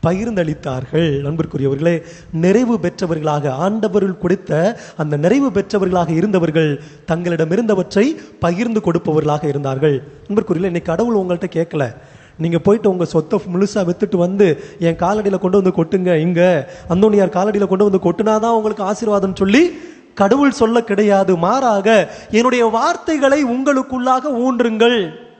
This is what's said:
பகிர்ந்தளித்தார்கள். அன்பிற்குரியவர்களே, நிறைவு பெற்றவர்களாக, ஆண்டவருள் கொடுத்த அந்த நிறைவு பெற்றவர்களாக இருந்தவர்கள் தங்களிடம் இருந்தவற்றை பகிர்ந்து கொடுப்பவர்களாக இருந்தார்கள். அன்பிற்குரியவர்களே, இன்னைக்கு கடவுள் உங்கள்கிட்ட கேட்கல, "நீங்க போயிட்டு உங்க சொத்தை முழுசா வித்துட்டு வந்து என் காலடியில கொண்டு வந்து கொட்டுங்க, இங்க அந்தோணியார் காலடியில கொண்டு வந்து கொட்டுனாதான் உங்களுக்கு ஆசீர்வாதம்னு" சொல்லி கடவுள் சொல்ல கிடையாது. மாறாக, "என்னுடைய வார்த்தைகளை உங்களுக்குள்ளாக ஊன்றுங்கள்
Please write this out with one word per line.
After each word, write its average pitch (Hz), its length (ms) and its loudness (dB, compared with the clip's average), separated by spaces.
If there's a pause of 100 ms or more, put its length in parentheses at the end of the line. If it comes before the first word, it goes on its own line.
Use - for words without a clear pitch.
பகிர்ந்தளித்தார்கள். 165 1040 -2 (100)
அன்பிற்குரியவர்களே, 151 800 -2 (300)
நிறைவு 208 460 2
பெற்றவர்களாக, 156 720 -2
ஆண்டவருள் 190 720 -2
கொடுத்த 180 600 0 (180)
அந்த 151 200 -2
நிறைவு 226 360 2
பெற்றவர்களாக 185 560 0
இருந்தவர்கள் 165 760 0 (240)
தங்களிடம் 170 440 -2
இருந்தவற்றை 196 540 0 (360)
பகிர்ந்து 214 400 0
கொடுப்பவர்களாக 156 640 0
இருந்தார்கள். 139 580 0 (260)
அன்பிற்குரியவர்களே, 196 420 -2
இன்னைக்கு 175 120 -4
கடவுள் 214 340 -2
உங்கள்கிட்ட 180 380 -2
கேட்கல, 156 420 -2 (420)
"நீங்க 170 200 0
போயிட்டு 196 320 2
உங்க 180 140 -2
சொத்தை 160 360 -2 (140)
முழுசா 196 200 0
வித்துட்டு 190 420 -2
வந்து 180 480 2 (140)
என் 165 180 0
காலடியில 196 420 0
கொண்டு 190 240 2
வந்து 185 80 2
கொட்டுங்க, 180 440 0
இங்க 170 560 2 (180)
அந்தோணியார் 196 480 2
காலடியில 202 300 0
கொண்டு 190 240 2
வந்து 190 80 2
கொட்டுனாதான் 214 580 0
உங்களுக்கு 214 280 -2
ஆசீர்வாதம்னு" 202 520 -2
சொல்லி 240 340 2 (440)
கடவுள் 269 360 4
சொல்ல 233 320 0
கிடையாது. 196 540 2
மாறாக, 208 720 2 (220)
"என்னுடைய 240 360 2
வார்த்தைகளை 277 760 0
உங்களுக்குள்ளாக 254 800 0
ஊன்றுங்கள் 240 840 0 (280)